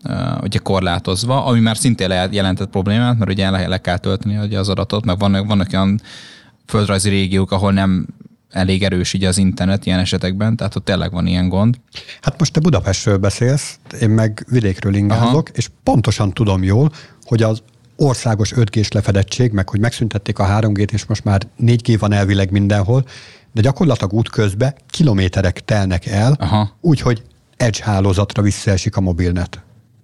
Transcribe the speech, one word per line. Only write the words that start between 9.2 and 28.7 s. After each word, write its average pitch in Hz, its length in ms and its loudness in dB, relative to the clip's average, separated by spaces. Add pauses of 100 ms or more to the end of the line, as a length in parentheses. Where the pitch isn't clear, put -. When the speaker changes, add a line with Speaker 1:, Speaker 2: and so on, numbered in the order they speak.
Speaker 1:
az 92 140 0
internet 95 480 0
ilyen 92 120 0
esetekben, 92 580 -2
tehát - 200 -4
ott 98 80 -8
tényleg 90 280 -2
van 87 140 -2
ilyen 90 220 0
gond. 104 300 2 (420)
Speaker 2:
Hát - 180 -4
most 160 140 0
te 160 80 0
Budapestről 107 560 2
beszélsz, 120 640 -2 (220)
én 110 100 2
meg 110 400 0
vidékről 104 440 0
ingázok, 107 340 2
Speaker 1:
Aha. 147 140 2 (100)
Speaker 2:
és - 160 -4 (140)
pontosan 110 500 0
tudom 95 300 0
jól, 113 300 2 (300)
hogy 117 200 0
az 110 200 0 (340)
országos 113 560 0
öt 120 180 2
G-s 107 220 0
lefedettség, 104 600 0
meg 98 160 -2
hogy 101 120 -2
megszüntették 110 580 -2
a 104 60 0
három 104 280 2
G-t, 101 200 0
és 104 120 -4
most - 200 -4
már 98 180 2 (140)
négy 117 260 2
G 113 160 2
van 104 140 0
elvileg 98 380 2
mindenhol, 101 540 2 (480)
de 113 80 0
gyakorlatilag 120 520 2
útközben 110 640 0 (160)
kilométerek 95 760 0
telnek 95 420 0
el, 113 320 2
Speaker 1:
Aha. 104 420 -2
Speaker 2:
úgyhogy 131 420 0 (340)
edge 117 280 -2
hálózatra 101 580 0
visszaesik 101 540 0